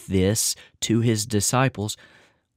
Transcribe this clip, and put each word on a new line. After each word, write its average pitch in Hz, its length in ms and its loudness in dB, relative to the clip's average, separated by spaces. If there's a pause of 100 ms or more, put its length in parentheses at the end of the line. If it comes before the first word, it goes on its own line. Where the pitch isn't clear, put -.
this 95 460 0 (260)
to 113 180 0
his 113 260 0
disciples, 107 680 -2 (600)